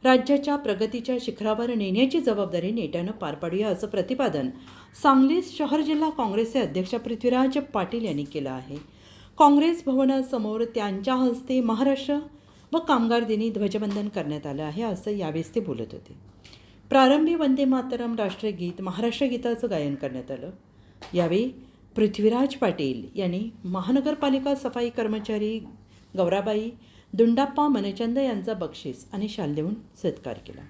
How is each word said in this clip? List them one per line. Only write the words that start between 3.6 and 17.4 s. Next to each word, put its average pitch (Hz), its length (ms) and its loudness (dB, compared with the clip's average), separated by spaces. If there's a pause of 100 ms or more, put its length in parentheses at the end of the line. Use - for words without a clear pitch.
असं 262 180 -2
प्रतिपादन 190 640 -2 (540)
सांगली 269 380 6
शहर 302 400 -2
जिल्हा 302 280 0
काँग्रेसचे 226 500 0
अध्यक्ष 185 360 -2
पृथ्वीराज 254 640 2
पाटील 226 480 -4
यांनी 147 180 -2
केलं 139 280 -6
आहे. 131 240 -10 (640)
काँग्रेस 311 480 6
भवनासमोर 254 760 0 (120)
त्यांच्या 208 380 -2
हस्ते 254 480 2
महाराष्ट्र 269 560 2 (560)
व 320 40 2
कामगार 240 460 2
दिनी 220 260 0
ध्वजवंदन 208 580 -2
करण्यात 151 400 -6
आलं 143 160 -6
आहे, 156 180 -6
असं 214 300 -4
यावेळेस 160 440 -4
ते 233 40 2
बोलत 123 320 -6
होते. - 220 -18 (760)
प्रारंभी 294 460 6
वंदे 277 300 2